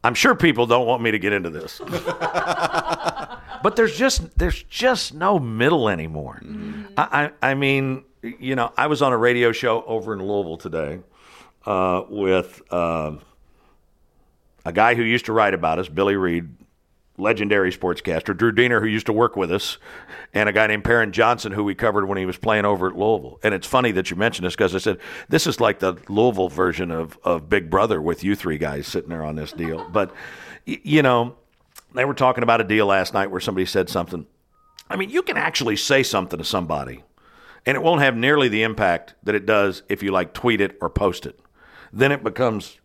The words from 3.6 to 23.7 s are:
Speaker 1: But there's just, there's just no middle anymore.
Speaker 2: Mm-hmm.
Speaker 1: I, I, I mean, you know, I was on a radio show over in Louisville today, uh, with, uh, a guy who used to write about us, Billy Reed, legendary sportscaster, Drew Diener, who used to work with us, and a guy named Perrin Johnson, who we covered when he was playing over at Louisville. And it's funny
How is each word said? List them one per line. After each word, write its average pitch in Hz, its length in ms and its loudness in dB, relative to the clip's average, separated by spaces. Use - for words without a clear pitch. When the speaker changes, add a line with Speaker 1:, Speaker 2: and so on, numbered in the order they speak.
Speaker 1:
But 214 120 0
there's 220 200 2
just, 226 440 0
there's 170 240 -2
just 233 500 -2
no 185 240 0
middle 123 500 2
anymore. 78 560 -6
Speaker 2:
Mm-hmm. - 400 -12
Speaker 1:
I, 147 340 0
I, 131 100 2
I - 20 0
mean, 135 500 0
you 127 320 -6
know, 135 200 -2
I 143 120 2
was 143 160 2
on 131 100 4
a 117 40 2
radio 120 340 4
show 113 320 0
over 110 300 -6
in 98 60 -8
Louisville 95 380 -2
today, 80 420 -6
uh, 92 420 0
with, 95 520 0
uh, 82 420 -2
a 85 80 -6
guy 113 220 6
who 117 80 0
used 117 220 2
to 110 80 -4
write 104 200 4
about 82 240 0
us, 92 120 -4
Billy 98 260 2
Reed, 85 340 0
legendary 101 540 2
sportscaster, 87 640 -4
Drew 113 160 2
Diener, 120 300 2
who 110 60 0
used 107 180 -2
to 113 80 -2
work 110 220 2
with 92 160 0
us, - 260 -4
and 104 160 2
a - 20 -2
guy 107 140 4
named 107 180 0
Perrin 113 280 2
Johnson, 113 400 2
who 104 120 -2
we 101 120 -2
covered 101 320 0
when 98 100 -2
he 92 80 -2
was 92 120 -6
playing 107 280 2
over 95 220 2
at 92 80 -4
Louisville. 95 480 0
And 107 100 4
it's 92 140 -6
funny 123 240 2